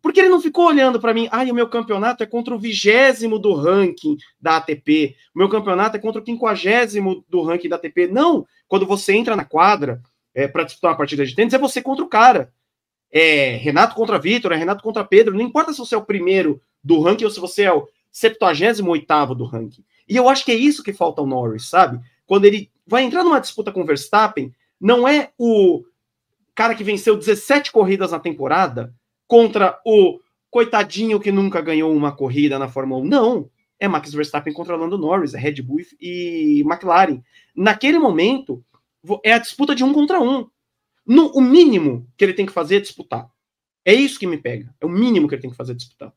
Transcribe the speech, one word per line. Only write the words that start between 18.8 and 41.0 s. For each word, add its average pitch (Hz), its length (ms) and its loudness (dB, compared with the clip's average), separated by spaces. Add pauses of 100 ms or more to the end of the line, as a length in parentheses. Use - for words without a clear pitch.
oitavo 151 420 0
do 120 120 -8
ranking. 113 380 -14 (240)
E 214 100 -2
eu 247 100 4
acho 269 160 4
que 269 80 -2
é 233 40 4
isso 294 280 2
que 202 100 -8
falta 165 280 -4
ao 139 60 -4
Norris, 120 400 -6
sabe? 147 320 2 (280)
Quando 196 180 4
ele 202 240 4 (160)
vai 240 180 0
entrar 277 200 -2
numa 320 160 4
disputa 208 320 -8
com 185 100 -6
o 165 40 -4
Verstappen, 151 680 -2 (260)
não 240 280 2
é 285 300 0
o 208 460 2 (720)
cara 233 220 0
que 220 80 -12
venceu 208 340 0
dezessete 220 540 -2
corridas 190 400 2
na 165 80 -6
temporada 139 720 -4 (340)
contra 220 580 4
o 208 340 2 (320)
coitadinho 220 680 -2
que 208 120 -2
nunca 196 280 0
ganhou 160 320 -2
uma 147 200 0
corrida 139 480 -2
na 135 80 -6
Fórmula 131 340 -6
um. 135 40 -6
Não, 233 440 0 (300)
é 196 80 -2
Max 147 260 -4
Verstappen 147 400 -6
contra 170 220 -8
Lando 165 220 -6
Norris, 170 360 -2
é 104 60 -12
Red 139 220 -6
Bull 135 200 -6 (180)
e 170 600 -2
McLaren. 170 600 0 (340)
Naquele 214 420 2
momento, 226 680 0 (400)
vo-, 202 200 -8
é 220 100 2
a 233 60 2
disputa 285 340 -4
de 247 100 -2
um 269 100 2
contra 302 280 2
um. 262 260 -2 (580)